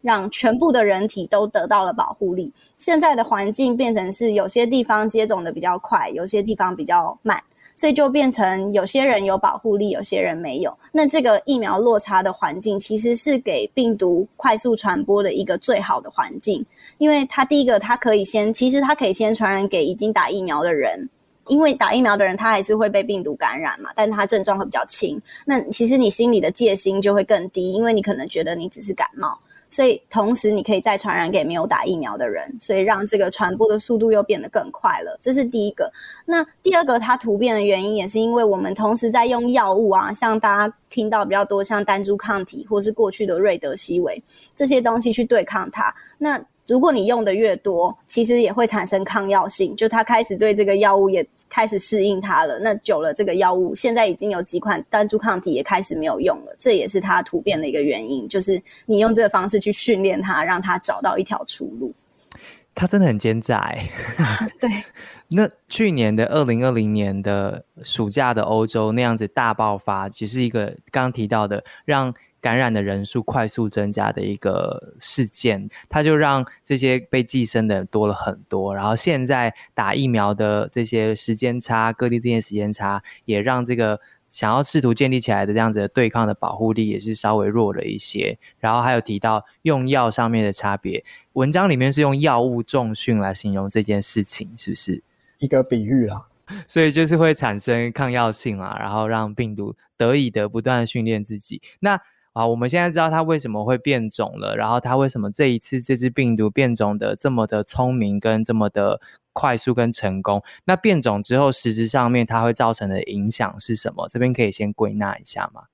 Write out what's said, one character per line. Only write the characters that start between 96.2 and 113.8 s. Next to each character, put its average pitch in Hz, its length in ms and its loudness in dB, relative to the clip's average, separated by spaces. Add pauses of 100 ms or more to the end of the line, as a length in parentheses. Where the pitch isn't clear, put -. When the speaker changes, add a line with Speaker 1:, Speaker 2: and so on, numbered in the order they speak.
Speaker 2:
所 165 160 2
以 151 100 4
就 160 120 2
是 160 120 2
会 160 180 4
产 104 240 -2
生 120 320 -2
抗 131 200 -4
药 120 200 0
性 107 300 -6
啊， 101 180 -10
然 107 120 -6
后 107 180 -2
让 110 260 -2
病 107 220 -4
毒 104 180 -8 (220)
得 117 180 2
以 139 160 2
的 104 180 -2
不 113 120 -4
断 120 260 0
训 113 180 -4
练 107 200 -2
自 107 140 -10
己。 101 240 -14 (160)
那， 196 220 0 (320)
啊， 113 120 0
我 117 120 2
们 123 120 -2
现 175 140 2
在 175 80 0
知 160 80 -2
道 165 100 2
它 160 140 0
为 160 160 0
什 135 100 -6
么 107 160 -4
会 127 140 2
变 120 320 -2
种 101 260 -6
了， 101 200 -6
然 110 120 -2
后 120 120 2
它 127 160 -2
为 135 120 2
什 127 120 -6
么 101 100 -4
这 143 160 0
一 123 100 2
次 127 240 -6
这 127 160 0
只 123 140 0
病 120 260 0
毒 107 140 2
变 123 240 2
种 104 240 0
的 104 160 -2
这 139 160 -10
么 117 160 0
的 104 160 -2
聪 127 320 -2
明 101 240 0
跟 110 240 0
这 110 100 -2
么 107 160 2
的 101 320 0 (320)
快 127 240 0
速 127 160 -2
跟 117 200 0
成 95 280 -4
功， 101 220 0 (220)
那 185 100 2
变 185 260 2
种 104 220 0
之 127 160 0
后 139 140 4
实 117 200 -2
质 113 140 0
上 120 240 2
面 120 160 2
它 113 160 0
会 117 100 2
造 113 220 2
成 101 140 -6
的 95 160 -2
影 101 260 -4
响 101 300 -6
是 113 160 -4
什 - 180 -8